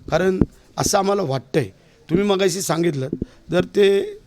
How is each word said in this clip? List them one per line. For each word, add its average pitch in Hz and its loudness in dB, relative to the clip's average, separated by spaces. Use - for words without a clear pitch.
कारण 180 0
असं 196 0
आम्हाला 196 0
वाटतंय, 135 -2
तुम्ही 190 2
मगाशी 196 0
सांगितलं, 160 -2
जर - 2
ते 196 0